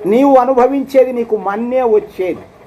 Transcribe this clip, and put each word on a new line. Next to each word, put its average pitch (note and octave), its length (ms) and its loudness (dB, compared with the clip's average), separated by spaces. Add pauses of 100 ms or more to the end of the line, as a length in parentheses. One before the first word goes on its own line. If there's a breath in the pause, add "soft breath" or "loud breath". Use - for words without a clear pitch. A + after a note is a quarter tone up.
నీవు C4 300 4
అనుభవించేది B3+ 760 2
నీకు A#3 240 -4
మన్నే A3+ 460 -4
వచ్చేది. G#3 560 -2 (280)